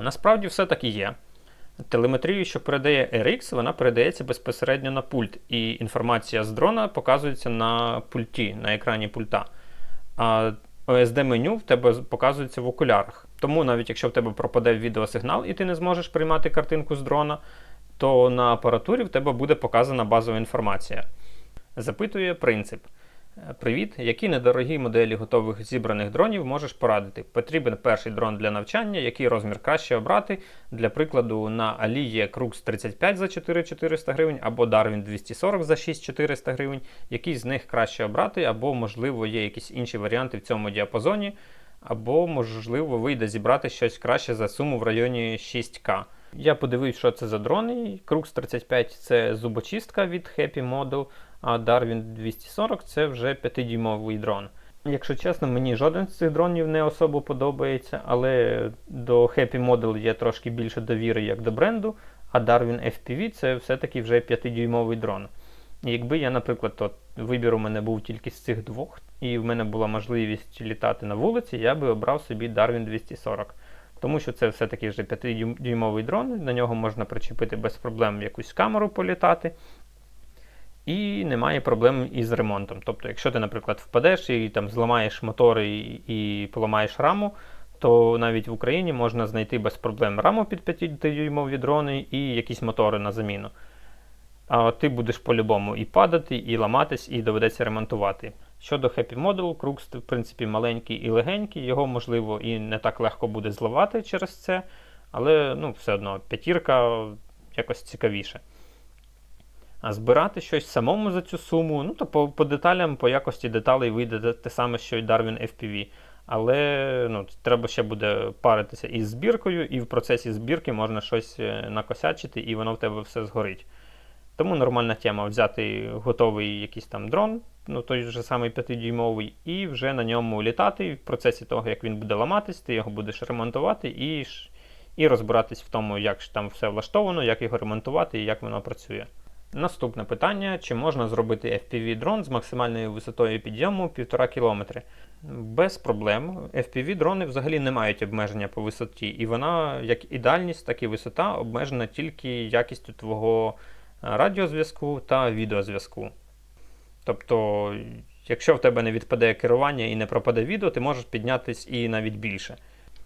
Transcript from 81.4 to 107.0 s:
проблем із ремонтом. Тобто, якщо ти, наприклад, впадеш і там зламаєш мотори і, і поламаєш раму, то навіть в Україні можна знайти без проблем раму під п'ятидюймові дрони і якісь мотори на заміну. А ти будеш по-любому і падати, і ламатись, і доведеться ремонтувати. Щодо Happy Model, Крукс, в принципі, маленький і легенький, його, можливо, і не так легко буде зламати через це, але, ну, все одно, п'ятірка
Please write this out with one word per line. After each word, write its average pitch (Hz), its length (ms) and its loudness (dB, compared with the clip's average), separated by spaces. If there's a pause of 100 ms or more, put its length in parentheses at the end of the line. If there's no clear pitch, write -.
проблем 127 500 4
із 117 200 -2
ремонтом. 101 540 -2
Тобто, 110 220 -4
якщо 113 240 -2
ти, 120 80 0
наприклад, 107 400 -4
впадеш 170 500 4
і 113 200 0
там 104 200 -2
зламаєш 117 540 2
мотори 110 460 6
і, 113 380 -6
і 104 400 -2
поламаєш 107 520 0
раму, 202 360 2 (440)
то 117 380 8
навіть 113 300 0
в 117 60 -6
Україні 156 400 0
можна 117 340 0
знайти 110 320 -2
без 107 180 -2
проблем 104 420 0
раму 208 260 4
під 196 160 -6
п'ятидюймові 147 960 -2
дрони 139 540 0
і 135 240 -2
якісь 117 260 -4
мотори 110 380 2
на 104 120 -2
заміну. 104 380 -4 (960)
А 113 240 6
ти 151 180 2
будеш 120 280 0
по-любому 107 580 2
і 110 100 -4
падати, 165 520 4
і 113 200 -2
ламатись, 123 520 2
і 120 120 -2
доведеться 110 420 2
ремонтувати. 110 680 -2 (280)
Щодо 135 280 -2
Happy 120 280 -2
Model, 180 420 -2
Крукс, 139 360 -6
в 120 80 -10
принципі, 120 440 -4
маленький 113 520 -2
і 117 120 -4
легенький, 151 560 0
його, 131 220 0
можливо, 117 520 -2
і 113 200 -4
не 107 180 -4
так 110 220 -2
легко 113 280 0
буде 107 240 -4
зламати 139 500 0
через - 420 -6
це, 185 180 -2 (500)
але, 139 440 4
ну, 143 160 -4
все - 220 -2
одно, 98 340 -4
п'ятірка 123 800 2 (520)